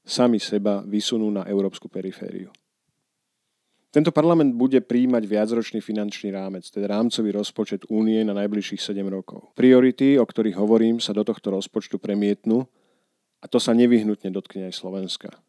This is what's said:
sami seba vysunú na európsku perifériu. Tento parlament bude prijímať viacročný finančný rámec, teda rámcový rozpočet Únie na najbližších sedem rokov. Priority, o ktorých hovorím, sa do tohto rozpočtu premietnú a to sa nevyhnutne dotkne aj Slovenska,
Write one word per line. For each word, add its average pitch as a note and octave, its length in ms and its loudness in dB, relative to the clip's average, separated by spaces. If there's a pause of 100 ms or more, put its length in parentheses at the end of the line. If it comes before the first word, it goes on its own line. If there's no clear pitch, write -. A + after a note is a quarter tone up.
sami A#2+ 400 0
seba G2+ 400 -2
vysunú G#2+ 480 -2
na G2+ 160 -4
európsku G2 400 -2
perifériu. F#2 640 -12 (1400)
Tento D#3+ 200 2
parlament D#3 440 4
bude B2+ 280 2
prijímať B2 440 0
viacročný A2 520 -2
finančný G#2 560 -6
rámec, F#2+ 320 -10
teda G2+ 320 -4
rámcový A2+ 360 0
rozpočet G#2 520 -4
Únie A2 400 2
na G2+ 80 -2
najbližších G2+ 480 -4
sedem G2 240 -6
rokov. - 480 -10
Priority, B2+ 640 6
o A#2 80 4
ktorých G#2 320 -4
hovorím, A2+ 400 2
sa A2 160 -6
do G#2 80 0
tohto G#2 320 -4
rozpočtu - 480 -6
premietnú G#2 640 0 (720)
a - 80 -20
to A#2+ 160 0
sa - 80 0
nevyhnutne A2+ 600 2
dotkne F#2+ 400 -8
aj F#2 40 -12
Slovenska, F#2+ 560 -10 (180)